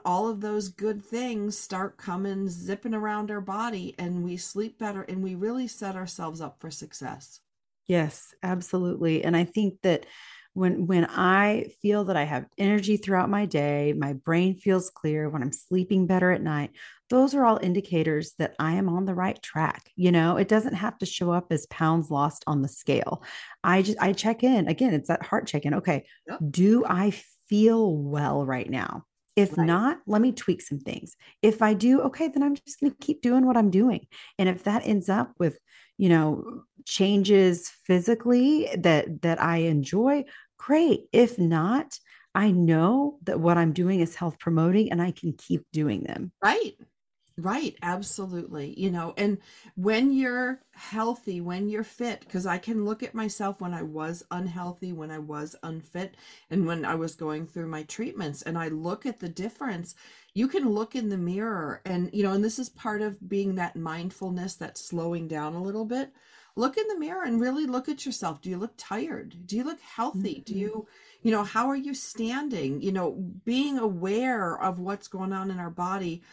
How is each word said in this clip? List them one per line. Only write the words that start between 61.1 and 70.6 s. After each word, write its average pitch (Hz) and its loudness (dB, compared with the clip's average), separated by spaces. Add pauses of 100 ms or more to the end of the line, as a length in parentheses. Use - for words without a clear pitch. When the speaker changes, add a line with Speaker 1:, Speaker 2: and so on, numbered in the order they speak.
Speaker 1:
mirror 180 -4
and, 180 -2
you 202 0
know, 196 0
and 196 2
this 220 -2
is 254 -8
part 208 -6
of 202 -6
being 196 -2
that 175 -4
mindfulness, 180 -8
that - -12
slowing 165 -6
down 156 -6
a 175 -6
little 208 -6
bit. 254 -6 (420)
Look 240 0
in 427 0
the 415 -4
mirror 339 -6
and 233 0
really 269 0
look 254 -4
at 277 -8
yourself. 175 -6
Do 185 -10
you 180 -6
look 214 -10
tired? 202 -10
Do 196 -6
you 254 -2
look 320 -8
healthy? 196 -6
Do 214 -10
Speaker 2:
Mm-hmm. 196 -4